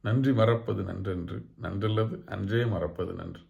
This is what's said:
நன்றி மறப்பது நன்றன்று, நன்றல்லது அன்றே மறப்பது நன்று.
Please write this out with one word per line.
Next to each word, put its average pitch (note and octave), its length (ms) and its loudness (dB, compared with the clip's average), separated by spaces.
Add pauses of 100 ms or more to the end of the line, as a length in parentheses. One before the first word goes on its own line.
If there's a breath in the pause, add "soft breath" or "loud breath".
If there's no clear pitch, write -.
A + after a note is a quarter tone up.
நன்றி C3 320 2
மறப்பது A2+ 500 4
நன்றன்று, F#2+ 640 -4 (180)
நன்றல்லது G#2+ 640 0
அன்றே G2+ 380 0
மறப்பது F2 480 -2
நன்று. E2+ 380 -10